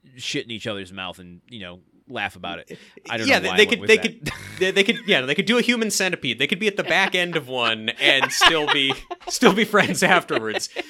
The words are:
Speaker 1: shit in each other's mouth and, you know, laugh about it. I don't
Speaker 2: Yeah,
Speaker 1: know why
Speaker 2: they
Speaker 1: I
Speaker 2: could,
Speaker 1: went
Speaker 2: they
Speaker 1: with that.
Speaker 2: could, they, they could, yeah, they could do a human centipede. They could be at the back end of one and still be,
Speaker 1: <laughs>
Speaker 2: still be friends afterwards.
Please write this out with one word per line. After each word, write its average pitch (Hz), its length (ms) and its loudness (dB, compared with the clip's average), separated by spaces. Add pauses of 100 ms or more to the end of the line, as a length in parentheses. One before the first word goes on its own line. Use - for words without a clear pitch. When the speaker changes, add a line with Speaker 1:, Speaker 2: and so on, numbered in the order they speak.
(160)
Speaker 1:
shit 127 280 -6
in 117 60 -16
each 113 160 -10
other's 98 260 -8
mouth 92 280 -10
and, 87 280 -20
you 117 120 -18
know, 90 200 -16 (280)
laugh 107 260 -6
about 87 240 -10
it. - 180 -16 (320)
I 117 80 -2
don't 113 120 0
Speaker 2:
Yeah, 247 100 4
Speaker 1:
know 175 120 -2
why 180 80 0
Speaker 2:
they 214 40 8
Speaker 1:
I 208 40 6
Speaker 2:
could, 214 120 -2
Speaker 1:
went 196 100 -4
Speaker 2:
they 220 100 8
Speaker 1:
with - 40 -2 (220)
that. - 100 -6
Speaker 2:
could, 104 240 -14
they, 185 140 2
they 190 120 2
could, 196 220 0
yeah, 175 140 4
they 131 160 0
could 190 100 0
do 226 100 4
a 247 60 4
human 240 300 0
centipede. 160 480 -2
They 143 80 0
could 196 100 0
be 214 80 -2
at 202 100 -2
the 185 60 -4
back 180 320 0
end 175 220 -2
of 139 100 -4
one 117 440 -2
and 139 420 2
still 185 400 2
be, 139 200 2 (180)
Speaker 1:
<laughs> - 180 -14
Speaker 2:
still - 260 6
be 214 100 2
friends 196 380 2
afterwards. 147 640 0 (220)